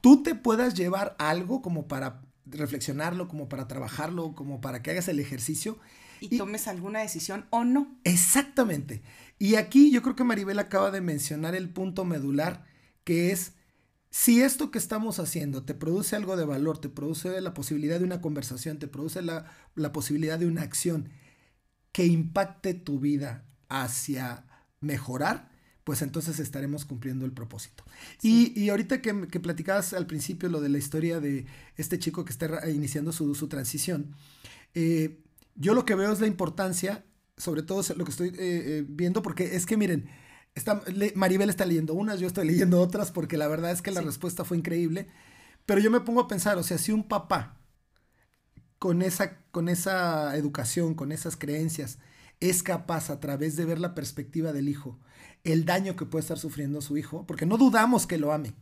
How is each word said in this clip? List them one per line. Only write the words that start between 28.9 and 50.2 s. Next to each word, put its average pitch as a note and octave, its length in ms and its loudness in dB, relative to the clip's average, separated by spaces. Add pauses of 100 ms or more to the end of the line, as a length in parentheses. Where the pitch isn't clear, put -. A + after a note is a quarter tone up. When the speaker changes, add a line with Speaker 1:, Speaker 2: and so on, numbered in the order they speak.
Speaker 1:
que, G3+ 260 -4
que F3+ 140 -6
platicabas F3+ 520 -2
al F3+ 140 -2
principio E3 420 -4
lo D#3 120 0
de C#3+ 80 0
la C#3+ 80 2
historia D#3+ 420 -2
de C#3 260 -4 (300)
este D#3+ 240 -4
chico E3 260 -4
que - 60 -12
está D#3+ 160 -6
ra-, D#3+ 220 -4
iniciando D3 420 -2
su, D3 240 -2
su D3 140 -6
transición, C#3+ 680 -4 (580)
eh, D#3+ 460 0 (380)
yo F#3+ 160 4
lo B3+ 120 4
que G#3+ 100 2
veo G3 160 2
es G3+ 80 0
la A3 80 4
importancia, F#3 800 -2 (320)
sobre D#3 260 -4
todo F#3+ 200 -2
se-, E3 120 -4
lo F3 80 -4
que D3 80 -6
estoy, D#3 180 -2
eh, F3+ 100 -6
eh, D#3 480 -2
viendo, F3 340 0
porque F3+ 340 -4
es F3 100 0
que A3 120 2
miren, F3+ 320 2 (440)
está, G3+ 280 -2 (120)
le-, G3+ 220 0
Maribel F#3+ 340 4
está F#3+ 160 0
leyendo D#3+ 280 2
unas, G3+ 260 -2
yo F3+ 80 -2
estoy F3+ 200 -2
leyendo F3 340 6
otras, F#3 300 0
porque D#3 260 -4
la D3+ 100 0
verdad D#3+ 240 -2
es F3+ 100 -2
que G3 100 -6
la F3 100 -2
Speaker 2:
Sí. D#3+ 60 -4
Speaker 1:
respuesta F3 360 -6
fue F3 140 -2
increíble, E3+ 500 -2 (580)
pero G3+ 140 4
yo G#3+ 120 6
me A#3+ 100 6
pongo A#3+ 200 2
a A#3+ 60 0
pensar, G3+ 300 0
o F3 60 -2
sea, F3 140 -2
si - 140 -2
un G#3+ 160 0
papá F#3 540 -2 (1160)
con F3+ 220 2
esa, F#3 360 0 (140)
con E3+ 180 -2
esa E3+ 680 0